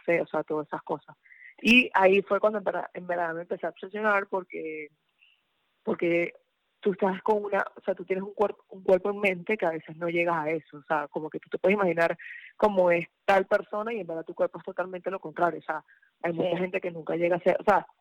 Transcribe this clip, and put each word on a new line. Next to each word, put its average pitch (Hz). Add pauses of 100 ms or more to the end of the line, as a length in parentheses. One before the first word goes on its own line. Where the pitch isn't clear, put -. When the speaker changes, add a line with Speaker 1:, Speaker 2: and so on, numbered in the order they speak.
Speaker 1:
C, 170
o 151
sea, 156
todas 151
esas 160
cosas. - (440)
Y 240
ahí 190
fue 196
cuando 214
en 190
verdad, 180
en 180
verdad 175
me 170
empecé 180
a 160
obsesionar 202
porque, 160 (920)
porque 170 (460)
tú 208
estás 185
con 208
una, 202 (120)
o -
sea, 185
tú 185
tienes 190
un 202
cuerpo, 202
un 190
cuerpo 190
en 202
mente 196
que 185
a 165
veces 160
no 170
llegas 170
a 151
eso, 151
o 143
sea, 147
como 156
que 160
tú -
te -
puedes 190
imaginar 170 (400)
cómo 190
es 170 (160)
tal 196
persona 208
y 226
en 175
verdad 165
tu 175
cuerpo 175
es 165
totalmente 185
lo 190
contrario, 160
o 156
sea, 156 (400)
hay 170
mucha 170
Speaker 2:
Sí. 175
Speaker 1:
gente 185
que 180
nunca 160
llega 175
a 170
ser, 180
o -
sea, 190 (140)